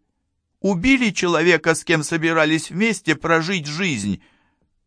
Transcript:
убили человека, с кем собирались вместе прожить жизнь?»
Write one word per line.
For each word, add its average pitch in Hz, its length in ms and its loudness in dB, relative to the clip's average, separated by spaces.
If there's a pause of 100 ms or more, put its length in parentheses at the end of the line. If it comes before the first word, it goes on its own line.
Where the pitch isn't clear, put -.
(600)
убили 214 520 2
человека, 165 640 2
с - 80 -10
кем 160 200 0
собирались 160 680 0
вместе 180 440 0
прожить 165 520 -2
жизнь?» 156 560 -4 (640)